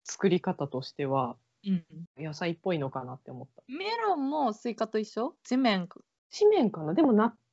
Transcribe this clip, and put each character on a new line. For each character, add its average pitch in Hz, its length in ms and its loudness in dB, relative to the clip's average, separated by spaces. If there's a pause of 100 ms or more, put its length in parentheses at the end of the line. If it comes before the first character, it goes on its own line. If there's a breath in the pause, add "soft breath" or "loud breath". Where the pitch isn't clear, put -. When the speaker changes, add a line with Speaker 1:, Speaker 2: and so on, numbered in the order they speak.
Speaker 1:
作 - 240 -2
り 180 120 2
方 180 260 -4
と 131 160 -6
し - 100 -12
て 143 140 -4
は、 131 300 -2 (300)
Speaker 2:
う 196 40 -2
ん。 170 140 0 (320)
Speaker 1:
野 156 160 -10
菜 170 200 -4
っ 165 80 -8
ぽ 190 120 -2
い 165 60 0
の 135 120 -4
か 131 140 -8
な 127 100 -12
っ - 60 -16
て 131 100 -18
思 127 140 -14
っ - 100 -20
た。 - 140 -20
Speaker 2:
メ 320 160 -10 (120)
ロ 415 200 0
ン 277 140 -2
も 277 240 0
ス 240 160 -6
イ 208 40 -4
カ 220 140 -4
と 220 100 -2
一 214 60 -2
緒？ 233 300 -6 (100)
地 254 140 -2
面 202 280 2
か。 - 140 -18 (300)
Speaker 1:
地 - 160 2
面 370 240 6
か 165 120 -10
な？ 156 120 -2
で 320 80 4
も 269 100 6
な、 214 240 4 (160)